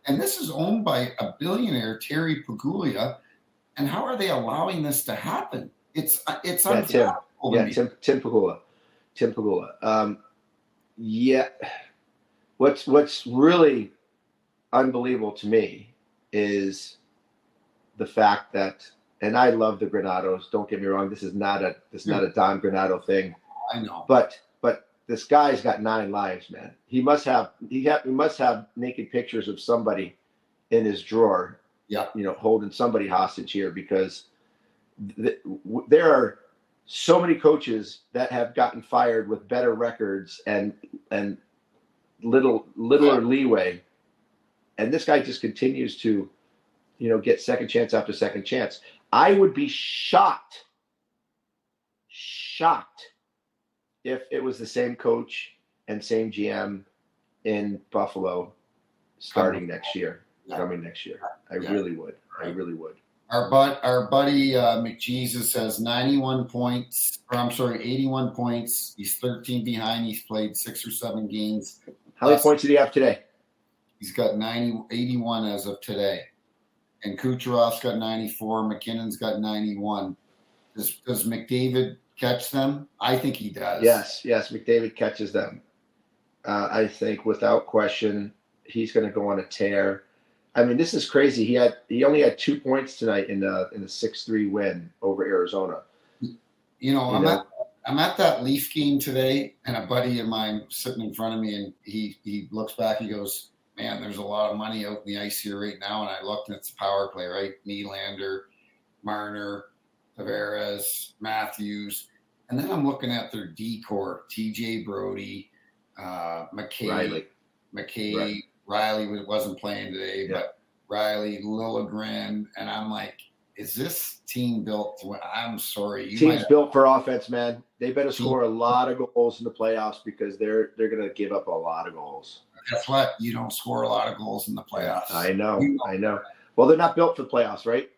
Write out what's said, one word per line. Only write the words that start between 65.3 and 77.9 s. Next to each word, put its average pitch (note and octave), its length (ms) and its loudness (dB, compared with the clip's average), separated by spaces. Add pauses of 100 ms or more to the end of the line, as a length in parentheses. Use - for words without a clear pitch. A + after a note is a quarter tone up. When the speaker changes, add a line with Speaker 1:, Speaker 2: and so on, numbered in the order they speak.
Speaker 1:
has A2 240 -2
ninety-one B2+ 680 0
points, B2 720 -2 (120)
or B2 80 0
I'm A#2+ 120 0
sorry, A#2 320 -2
eighty-one C3 520 0
points. A#2+ 640 -4
He's G2+ 200 -6
thirteen B2 480 -4
behind. A2+ 400 -2
He's G#2 180 -6
played G#2+ 320 -4
six - 300 -8
or A#2 60 -8
seven G#2+ 360 -6
games. G#2+ 520 -4 (360)
Speaker 2:
How B2+ 120 2
many D3 80 10
Speaker 1:
Less D3 80 0
Speaker 2:
points D3 180 8
did C#3+ 80 0
he C#3+ 80 8
have C#3 140 6
today? C3 320 4 (760)
Speaker 1:
He's F#2+ 120 -12
got G#2+ 260 0
ninety, A#2 420 -2 (120)
eighty-one A#2 540 -2
as G2+ 200 -4
of G2 160 -8
today. G2 460 -4 (760)
And G2+ 140 -6
Kucherov's B2 640 0
got A2+ 180 -2